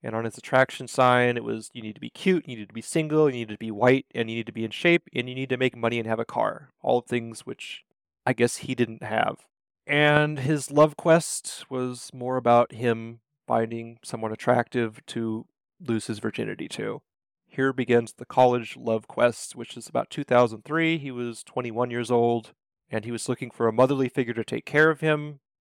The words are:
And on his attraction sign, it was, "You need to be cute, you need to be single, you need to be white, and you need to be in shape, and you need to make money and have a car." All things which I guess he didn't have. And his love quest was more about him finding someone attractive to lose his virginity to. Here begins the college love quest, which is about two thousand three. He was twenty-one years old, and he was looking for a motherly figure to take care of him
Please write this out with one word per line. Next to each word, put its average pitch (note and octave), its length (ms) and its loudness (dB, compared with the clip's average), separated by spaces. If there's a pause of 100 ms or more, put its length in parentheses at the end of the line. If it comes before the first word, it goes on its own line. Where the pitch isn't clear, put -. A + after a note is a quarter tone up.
And A#2 120 -8
on A2+ 100 -2
his A2+ 140 -8
attraction C3 500 0
sign, B2 480 4
it A#2 80 -6
was, A2+ 300 -8
"You A#2+ 80 -14
need G#2+ 120 -10
to - 60 -18
be A#2 80 -10
cute, F3+ 400 0
you B2 80 -10
need G#2+ 120 -12
to - 60 -20
be A2+ 60 -8
single, D#3 480 2
you B2+ 80 -2
need A2+ 140 -6
to G#2 80 -12
be A2+ 120 -8
white, B2 440 4
and A2+ 160 -2
you A2+ 60 -6
need A2+ 100 -6
to A#2 60 -14
be A2 120 -4
in A2 60 -4
shape, E3+ 440 0
and B2 140 -4
you B2+ 60 -10
need C3 160 -6
to B2+ 80 -2
make B2+ 180 0
money A#2 220 0
and A2 100 -4
have A2+ 100 0
a A2+ 60 -2
car." A2+ 460 -4 (100)
All A#2+ 220 2
things A#2 420 -6
which - 400 -14 (400)
I C3 80 0
guess A#2+ 260 2
he C3 160 -6
didn't A#2 280 -2
have. - 440 -2 (400)
And D3+ 520 4
his C3+ 320 -2
love D3 260 6
quest - 760 0
was B2+ 440 -6
more B2+ 240 -2
about A#2+ 340 6
him A#2 480 -2 (260)
finding A#2 560 -4
someone A2 300 -6
attractive A#2 760 0
to A2+ 400 -6 (320)
lose A#2 280 -4
his G#2+ 120 -6
virginity G#2+ 500 -6
to. A2 340 -8 (440)
Here C3+ 280 0
begins A#2+ 400 2
the - 100 -16
college B2 540 2
love A2+ 280 -2
quest, - 480 -2
which A#2+ 220 -14
is A#2 100 -16
about C#3+ 220 -4
two D3 160 -8
thousand A#2 400 2
three. D#3+ 320 0
He C#3+ 140 -8
was A#2+ 340 -8
twenty-one A#2+ 460 -4
years A#2 200 -4
old, A#2 440 2 (360)
and A2 140 -4
he A#2 80 -8
was A2+ 160 -8
looking B2 220 -4
for A#2 180 0
a A2 40 0
motherly C3 360 4
figure A#2+ 240 -2
to A2+ 120 -4
take - 200 -6
care D#3 240 4
of D3+ 120 -2
him D3+ 400 -2 (200)